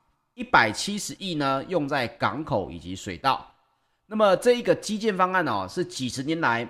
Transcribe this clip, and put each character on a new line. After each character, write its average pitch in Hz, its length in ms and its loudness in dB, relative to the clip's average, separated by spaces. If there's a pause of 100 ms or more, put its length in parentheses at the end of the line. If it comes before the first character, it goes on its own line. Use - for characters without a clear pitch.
(340)
一 247 100 -12
百 120 280 4
七 202 260 -4
十 - 220 -10
亿 180 160 -6
呢， 135 320 0
用 151 200 -2
在 135 200 0
港 120 360 -2
口 104 280 -2
以 85 80 -12
及 87 160 -10
水 92 200 -8
道。 127 320 0 (600)
那 214 80 -8
么 208 220 6
这 240 160 6
一 240 100 0
个 - 100 4
基 - 240 -4
建 208 180 -2
方 185 160 2
案 180 160 2
哦， 101 220 -2
是 175 160 -4
几 131 240 -6
十 131 140 -6
年 160 180 -2
来 120 280 0